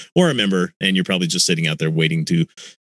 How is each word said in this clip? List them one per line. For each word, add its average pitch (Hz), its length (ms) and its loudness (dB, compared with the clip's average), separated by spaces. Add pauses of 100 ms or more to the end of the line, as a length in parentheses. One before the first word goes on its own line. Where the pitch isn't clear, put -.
(140)
or 180 160 4
a 147 60 0
member, 95 440 0
and 95 160 0
you're 92 100 2
probably 90 200 0
just 85 220 0
sitting 82 180 0
out 78 140 -2
there 80 100 0
waiting 80 360 0
to 82 200 0 (420)